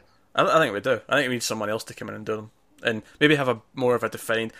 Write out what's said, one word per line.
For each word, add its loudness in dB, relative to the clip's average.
I, 4
I 4
think 2
we -2
do. 0
I 2
think 2
we -2
need -4
someone -4
else -2
to -16
come -12
in -10
and -12
do -2
them. -10
And 0
maybe 6
have 0
a 0
more 2
of 0
a 0
defined, -4